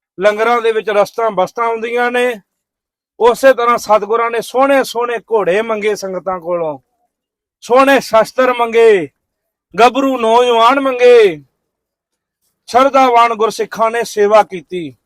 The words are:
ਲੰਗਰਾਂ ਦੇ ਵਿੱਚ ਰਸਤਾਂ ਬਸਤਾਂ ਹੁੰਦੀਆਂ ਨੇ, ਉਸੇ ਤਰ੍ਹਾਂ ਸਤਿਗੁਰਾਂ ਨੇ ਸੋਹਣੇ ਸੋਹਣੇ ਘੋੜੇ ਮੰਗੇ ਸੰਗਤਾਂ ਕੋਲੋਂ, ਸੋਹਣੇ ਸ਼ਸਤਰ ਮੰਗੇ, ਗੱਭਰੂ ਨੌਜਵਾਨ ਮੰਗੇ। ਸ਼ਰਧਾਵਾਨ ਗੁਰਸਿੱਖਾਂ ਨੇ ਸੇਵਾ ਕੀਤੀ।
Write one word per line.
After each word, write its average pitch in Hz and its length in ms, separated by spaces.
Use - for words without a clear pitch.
ਲੰਗਰਾਂ 214 440
ਦੇ 226 100
ਵਿੱਚ 214 180
ਰਸਤਾਂ 208 400
ਬਸਤਾਂ 190 380
ਹੁੰਦੀਆਂ 233 420
ਨੇ, 247 240
ਉਸੇ 240 340
ਤਰ੍ਹਾਂ 240 240
ਸਤਿਗੁਰਾਂ 220 520
ਨੇ 233 100
ਸੋਹਣੇ 269 440
ਸੋਹਣੇ 240 340
ਘੋੜੇ 202 300
ਮੰਗੇ 214 320
ਸੰਗਤਾਂ 185 460
ਕੋਲੋਂ, 165 380
ਸੋਹਣੇ 269 380
ਸ਼ਸਤਰ 247 540
ਮੰਗੇ, 226 540
ਗੱਭਰੂ 247 440
ਨੌਜਵਾਨ 233 600
ਮੰਗੇ। 240 640
ਸ਼ਰਧਾਵਾਨ 247 640
ਗੁਰਸਿੱਖਾਂ 220 560
ਨੇ 233 140
ਸੇਵਾ 208 380
ਕੀਤੀ। 175 520